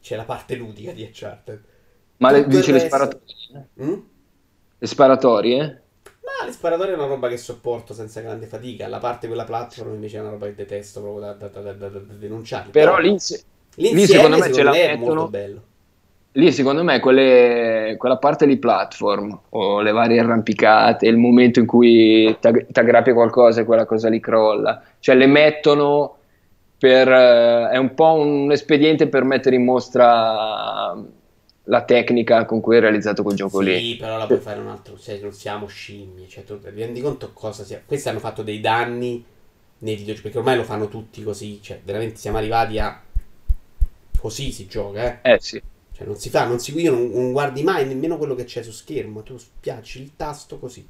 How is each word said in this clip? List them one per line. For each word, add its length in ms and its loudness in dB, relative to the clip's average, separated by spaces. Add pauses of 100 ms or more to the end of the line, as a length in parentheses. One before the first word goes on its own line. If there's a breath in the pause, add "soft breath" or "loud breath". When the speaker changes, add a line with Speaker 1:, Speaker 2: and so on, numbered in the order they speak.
Speaker 1:
C'è 160 -12
la 80 -12
parte 300 -12
ludica 360 -16
di 120 -16
Uncharted. 600 -20 (560)
Speaker 2:
Ma 120 4
le, 140 4
Speaker 1:
Tutto 120 2
il 60 2
Speaker 2:
dice 80 0
le 80 4
Speaker 1:
resto 0 -
Speaker 2:
sparatorie? 880 -6 (120)
Speaker 1:
Mm? 180 -8 (800)
Speaker 2:
Le 60 -10
sparatorie? 760 2 (600)
Speaker 1:
Ma 220 -12
le 60 -14
sparatorie 420 -4
è 20 -6
una 100 -6
roba 220 -6
che 100 -6
sopporto 560 -12
senza 280 -16
grande 260 -14
fatica. 400 -16
La 120 -12
parte 280 -8
quella 160 -10
platform 500 -12
invece 240 -14
è 40 -12
una 100 -14
roba 160 -14
che 80 -14
detesto 460 -14
proprio 200 -12
da, 120 -14
da, 160 -18
da, 120 -20 (120)
da, 160 -16
da, 100 -16
da 140 -20
denunciare. 600 -14
Speaker 2:
Però 220 6
Speaker 1:
Però 0 -
Speaker 2:
lì 220 0
se-, 240 -12 (460)
lì 180 4
Speaker 1:
l'insieme, 0 -
Speaker 2:
secondo 300 6
me 140 0
ce 120 2
Speaker 1:
secondo 0 -
Speaker 2:
la 100 4
Speaker 1:
me, 160 4
è 60 -4
Speaker 2:
mettono. 0 -
Speaker 1:
molto 320 -4
bello. 360 -14 (720)
Speaker 2:
Lì 180 4
secondo 300 0
me 180 2
quelle, 960 4
quella 200 -2
parte 280 0
lì 120 4
platform, 800 -4 (120)
o 320 -2
le 100 0
varie 300 2
arrampicate, 840 2
il 100 4
momento 420 6
in 60 4
cui 720 6
t'ag-, 320 2
t'aggrappi 380 4
a 40 4
qualcosa 480 4
e 40 -2
quella 200 2
cosa 240 -2
lì 120 -2
crolla. 600 0 (180 soft breath)
Cioè 160 4
le 120 6
mettono 920 2 (600)
per, 320 6
eh, 640 6
è 60 0
un 160 -2
po' 200 4
un 380 0
espediente 580 2
per 160 0
mettere 320 0
in 80 2
mostra 1300 0 (720)
la 180 0
tecnica 600 2
con 160 -4
cui 160 4
è 20 8
realizzato 440 0
quel 120 -2
gioco 240 -4
Speaker 1:
Sì, 400 -2
Speaker 2:
lì. 0 -
Speaker 1:
però 180 -10
la 100 -8
puoi 120 0
fare 200 -12
un 80 -14
altro, 300 -20
cioè, 220 -16
non 140 -14
siamo 340 -12
scimmie, 600 -20
cioè, 180 -20
tu 140 -16
ti 100 -20
rendi 320 -12
conto 320 -10
cosa 300 -14
sia, 220 -18
questi 240 -8
hanno 100 -8
fatto 240 -12
dei 180 -10
danni 600 -6 (560)
nei 160 -8
videogiochi, 280 -12
perché 160 -10
ormai 180 -2
lo 60 -4
fanno 240 -8
tutti 360 -16
così, 380 -12
cioè, 220 -18
veramente 340 -10
siamo 200 -8
arrivati 420 -2
a, 220 -6 (1160)
così 340 -6
si 160 -16
gioca, 380 -10
eh. 180 -8
Speaker 2:
Eh, 160 4
sì. 220 -14 (300)
Speaker 1:
Cioè, 160 -16
non 100 -10
si 120 -14
fa, 160 -2
non 140 -4
si, 200 -12
io 120 0
non, 200 -2
non 200 -4
guardi 320 -6
mai 240 -2
nemmeno 300 -6
quello 180 -6
che 100 -12
c'è 180 -14
su 80 -18
schermo, 520 -14
tu 140 -20
spiacci 640 -16
il 140 -20
tasto 440 -14
così. 300 -18